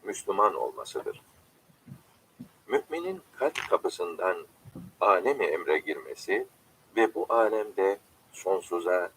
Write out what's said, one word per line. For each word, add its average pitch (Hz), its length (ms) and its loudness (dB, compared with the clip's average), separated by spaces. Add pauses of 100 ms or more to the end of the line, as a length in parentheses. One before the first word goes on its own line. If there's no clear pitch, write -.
Müslüman 101 520 2
olmasıdır. - 640 -6 (1500)
Müminin 170 540 -2 (180)
kalp 156 200 0 (100)
kapısından 87 800 -2 (540)
alemi 101 440 4
emre 80 340 2
girmesi - 680 -4 (480)
ve 110 180 4
bu 110 160 -2
alemde 104 720 2 (320)
sonsuza 87 840 0